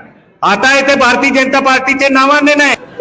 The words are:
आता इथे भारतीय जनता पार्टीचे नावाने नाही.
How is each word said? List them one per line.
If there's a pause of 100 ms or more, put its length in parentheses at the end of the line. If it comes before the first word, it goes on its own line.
(420)
आता
इथे
भारतीय
जनता
पार्टीचे
नावाने
नाही. (260)